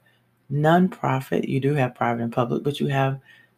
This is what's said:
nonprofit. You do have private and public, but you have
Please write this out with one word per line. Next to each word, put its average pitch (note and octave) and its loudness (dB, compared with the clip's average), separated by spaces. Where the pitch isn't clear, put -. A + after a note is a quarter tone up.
nonprofit. D3 2
You C3+ -2
do C#3 0
have B2+ 0
private A#2 -2
and A#2 -4
public, B2+ -2
but - -4
you D3 -2
have C3+ 0